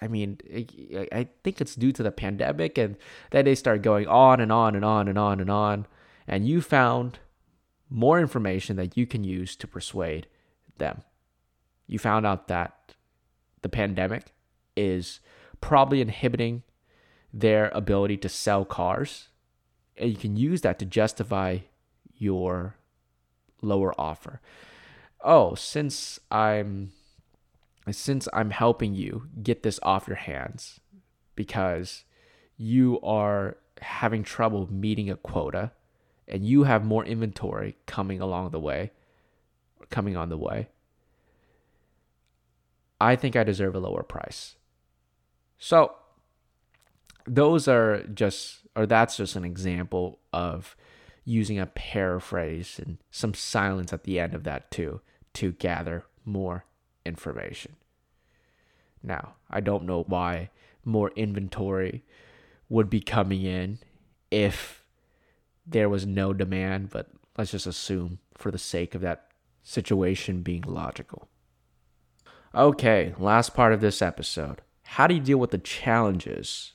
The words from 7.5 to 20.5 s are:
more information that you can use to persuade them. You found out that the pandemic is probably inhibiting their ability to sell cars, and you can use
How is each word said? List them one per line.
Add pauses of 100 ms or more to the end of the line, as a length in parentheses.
more
information
that
you
can
use
to
persuade (520)
them. (840)
You
found
out
that (680)
the
pandemic (440)
is (400)
probably
inhibiting (720)
their
ability
to
sell
cars, (680)
and
you
can
use